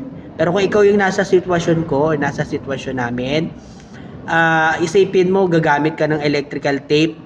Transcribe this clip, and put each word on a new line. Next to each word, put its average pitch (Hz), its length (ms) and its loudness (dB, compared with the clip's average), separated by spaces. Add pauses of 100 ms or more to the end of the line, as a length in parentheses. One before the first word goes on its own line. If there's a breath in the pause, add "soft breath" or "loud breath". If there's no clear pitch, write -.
(360 loud breath)
Pero 165 160 0
kung 196 120 2
ikaw 208 200 2
yung 202 160 6
nasa 190 240 0
sitwasyon 170 640 0
ko, 147 280 0
nasa 143 280 -2
sitwasyon 135 560 -6
namin, 127 480 -4 (800 loud breath)
ah, 160 520 2
isipin 185 520 2
mo, 190 160 2
gagamit 156 480 2
ka 156 120 0
ng 156 120 0
electrical 143 640 -2
tape 156 420 2